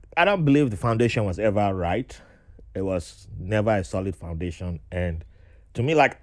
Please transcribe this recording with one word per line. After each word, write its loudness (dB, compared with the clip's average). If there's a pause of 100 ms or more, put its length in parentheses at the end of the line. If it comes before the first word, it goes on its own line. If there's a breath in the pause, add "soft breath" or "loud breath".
(180)
I 4
don't 2
believe 4
the -6
foundation 0
was -4
ever 2
right. -4 (560 soft breath)
It -4
was -6 (120)
never 0
a -2
solid -4
foundation. -8 (120)
And -4 (480 soft breath)
to -4
me, 0
like, 4